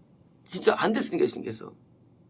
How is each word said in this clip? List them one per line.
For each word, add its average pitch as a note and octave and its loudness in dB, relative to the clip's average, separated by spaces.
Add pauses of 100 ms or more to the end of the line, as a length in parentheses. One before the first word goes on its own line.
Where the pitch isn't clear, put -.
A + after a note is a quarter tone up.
(440)
진짜 - 2
안 G3+ 2
됐으니까, - 2
예수님께서. - -6 (580)